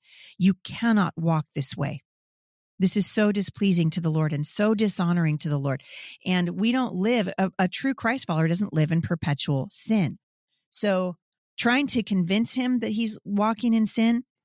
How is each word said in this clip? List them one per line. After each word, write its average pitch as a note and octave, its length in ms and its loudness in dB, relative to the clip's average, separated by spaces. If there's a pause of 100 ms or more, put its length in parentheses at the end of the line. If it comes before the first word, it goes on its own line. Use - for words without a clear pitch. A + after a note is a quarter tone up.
(380)
you F#3 160 4 (100)
cannot G#3+ 540 0
walk E3 380 0
this C#3+ 200 -4
way. C#3 280 -6 (760)
This F#3 180 2
is G3+ 140 0
so G#3 220 2
displeasing F#3 600 0
to F3 100 -4
the E3 100 0
Lord D#3 220 0
and D3 120 -4
so G#3+ 300 0
dishonoring F3 640 0
to D#3 100 -6
the D3 80 0
Lord." C#3 240 -4 (440)
And F3+ 240 0
we F#3+ 220 0
don't B3 220 -2
live, G#3 340 0 (120)
a, F#3+ 180 0
a F#3 100 2
true - 280 -2
Christ A#3+ 320 -2
follower D#3+ 200 2
doesn't F3+ 260 0
live D#3 180 2
in E3 100 2
perpetual C#3+ 680 -2
sin. G3 480 0 (500)
So F#3 460 -2 (420)
trying B3+ 300 2
to A3+ 160 -2
convince F#3+ 500 0
him B3+ 260 0
that A3 120 -4
he's G#3+ 320 -2
walking A3 500 0
in A3 140 4
sin, A#3 380 0 (200)